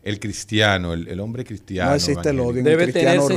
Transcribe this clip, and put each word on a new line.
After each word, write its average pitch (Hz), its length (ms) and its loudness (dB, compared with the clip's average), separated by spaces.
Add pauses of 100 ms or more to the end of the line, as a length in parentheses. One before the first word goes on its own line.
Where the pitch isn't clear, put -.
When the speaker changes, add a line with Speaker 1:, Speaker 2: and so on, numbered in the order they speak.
Speaker 1:
El 101 180 -6
cristiano, 101 720 0
el, 85 160 -6
el 90 120 -8
hombre 117 240 -8
cristiano 98 460 -4
Speaker 2:
No 143 60 2
existe 147 320 -2
el 139 120 0
Speaker 1:
evangélico. 120 100 0
Speaker 2:
odio 120 80 -2
en 127 60 0
Speaker 3:
Debe 160 200 4
Speaker 2:
un 170 60 0
cristiano 170 380 4
Speaker 3:
tener 131 80 2